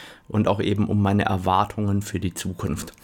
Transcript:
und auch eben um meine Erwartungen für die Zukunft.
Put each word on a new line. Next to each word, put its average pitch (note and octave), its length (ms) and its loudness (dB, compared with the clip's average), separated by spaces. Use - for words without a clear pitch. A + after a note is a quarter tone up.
und G#2+ 220 2
auch G2+ 100 2
eben G2+ 300 0
um G#2 120 2
meine G2 220 4
Erwartungen G2+ 760 0
für G2 180 -6
die F#2 140 -2
Zukunft. - 580 -6